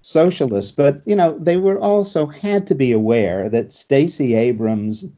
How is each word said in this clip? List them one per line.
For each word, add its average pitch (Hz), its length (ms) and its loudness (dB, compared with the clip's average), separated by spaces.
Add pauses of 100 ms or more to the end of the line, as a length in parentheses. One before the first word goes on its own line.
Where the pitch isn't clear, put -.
socialists, 139 680 0
but, 143 340 2
you 208 80 0
know, 165 240 2
they 170 180 0
were 196 220 0
also 202 480 0
had 202 400 -4
to 170 80 0
be 131 160 2
aware 107 580 0
that 113 240 -2
Stacey 139 640 0
Abrams, 110 720 -2 (120)